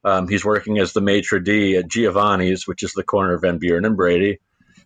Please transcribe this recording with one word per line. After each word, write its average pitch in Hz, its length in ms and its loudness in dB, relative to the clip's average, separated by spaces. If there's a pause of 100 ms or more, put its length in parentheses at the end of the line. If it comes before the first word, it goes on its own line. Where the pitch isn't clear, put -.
Um, 95 220 0
he's 95 180 -2
working 104 340 0
as 92 140 0
the 104 80 0
maitre 101 420 2
d' 101 320 2
at 90 140 0
Giovanni's, 98 800 0
which 92 160 -8
is 92 100 -8
the 95 100 -6
corner 95 300 0
of 80 80 -2
Van 87 160 0
Buren 87 280 0
and 110 120 0
Brady. 92 420 0 (460)